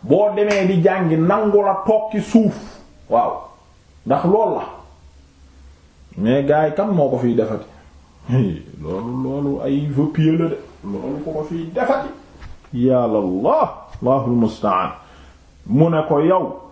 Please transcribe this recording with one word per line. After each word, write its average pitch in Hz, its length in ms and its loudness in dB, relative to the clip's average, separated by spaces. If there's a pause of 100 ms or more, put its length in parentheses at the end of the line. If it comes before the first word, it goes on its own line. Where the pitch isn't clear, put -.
Boo 196 340 4
demee 208 300 2
di 180 160 2
jàngi 185 340 2
nangu 202 460 2
la 196 240 0
toog 220 260 0
ci 208 80 -2
suuf, 226 340 2 (560)
waaw, 117 220 2 (760)
ndax 139 180 0
lool 202 300 2
la. - 100 -6 (1500)
Mais 127 260 2
gars 151 240 2
yi 147 60 -4
kan 202 180 -2
moo 147 180 2
ko 123 80 -2
fiy 120 160 0
defati? 110 300 -2 (640)
Hi, 104 320 0 (200)
loolu, 113 400 -6
loolu 139 420 -4
ay 139 260 -2
vœu 139 220 0
pieux 160 260 2
la 165 100 0
de. - 100 -6 (260)
Loolu 135 400 -8
ko 160 80 -8
ko 151 160 -6
fiy 165 260 -8
defati. 151 340 0 (640)
Ya 127 320 2
Allah, 107 840 0 (140)
Allahul 123 340 2
musta'an. 104 540 0 (760)
Mu 147 240 4
ne 156 180 0
ko 147 120 2
yow 180 400 0 (100)